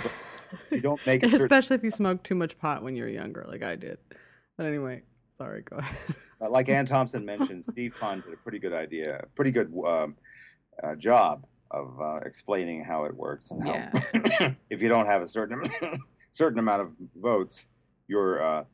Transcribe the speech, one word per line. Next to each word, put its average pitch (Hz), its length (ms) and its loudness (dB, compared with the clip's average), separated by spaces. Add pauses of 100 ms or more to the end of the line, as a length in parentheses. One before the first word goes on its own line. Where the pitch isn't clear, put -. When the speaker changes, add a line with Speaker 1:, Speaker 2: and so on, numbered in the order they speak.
Speaker 1:
but - 80 -6 (540)
if - 60 -20
you 285 100 0
don't 143 240 0
make 131 180 6
a - 60 6
certain 240 120 8
Speaker 2:
<laughs> - 40 6
Especially 262 300 6
if 233 80 0
you 220 80 0
smoke 185 320 0
too 190 120 -2
much 170 220 -2
pot 143 260 -2
when 131 120 -6
you're 117 140 -6
younger, - 400 -8
like - 140 -10
I 90 120 -4
did. - 220 -12 (600)
But 165 100 -4
anyway, 139 340 -6 (360)
sorry, 110 260 -10
go - 140 -14
ahead. 139 200 -8 (120)
<laughs> 156 60 -6 (260)
Speaker 1:
Uh, 110 80 -2
like 127 180 4
Ann 135 180 4
Thompson 120 380 0
mentioned, 104 400 -4
Steve 120 340 -8
Pond 98 280 -4
did 82 80 -14
a 80 40 -14
pretty 104 220 -10
good 85 140 -4
idea, 78 500 -4
a - 20 -14 (120)
pretty 135 140 2
good, 98 220 2 (140)
um, 78 300 2 (680)
uh, 76 100 -4
job 80 520 4 (260)
of, 65 300 -8
uh, 78 240 -4
explaining 85 580 -4
how 78 220 -4
it - 100 -6
works 73 360 -8
and 80 140 -6
how - 80 -2
Speaker 2:
Yeah. - 800 0 (100)
Speaker 1:
<coughs> - 80 -20
if 101 120 -6
you 113 80 4
don't 117 160 6
have 101 160 4
a 87 60 -6
certain 110 340 -4 (200)
am-, 165 160 -6 (180)
<laughs> - 180 -20
certain 135 260 2
amount 104 220 4
of 87 80 -6 (260)
votes, 98 520 0 (420)
your, 95 340 2
uh, 78 300 0